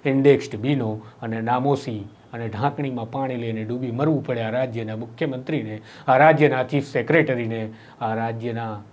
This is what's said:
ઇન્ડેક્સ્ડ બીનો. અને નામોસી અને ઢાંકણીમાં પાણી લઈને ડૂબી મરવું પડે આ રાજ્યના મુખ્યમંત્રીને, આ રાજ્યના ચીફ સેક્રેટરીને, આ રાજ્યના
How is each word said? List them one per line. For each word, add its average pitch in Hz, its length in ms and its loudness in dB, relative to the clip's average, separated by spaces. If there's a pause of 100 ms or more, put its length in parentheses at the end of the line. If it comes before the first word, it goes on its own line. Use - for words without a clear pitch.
ઇન્ડેક્સ્ડ 135 460 4
બીનો. 113 440 -2 (220)
અને 113 200 -4
નામોસી 123 680 0 (240)
અને 117 140 -8
ઢાંકણીમાં 123 640 -4
પાણી 135 240 -4
લઈને 113 280 -4
ડૂબી 123 280 -6
મરવું 139 340 0
પડે 120 160 -4
આ 110 80 -2
રાજ્યના 113 460 -4
મુખ્યમંત્રીને, 123 840 -6 (260)
આ 131 100 6
રાજ્યના 143 460 6
ચીફ 139 200 0
સેક્રેટરીને, 120 880 0 (320)
આ 110 120 -2
રાજ્યના 113 800 -6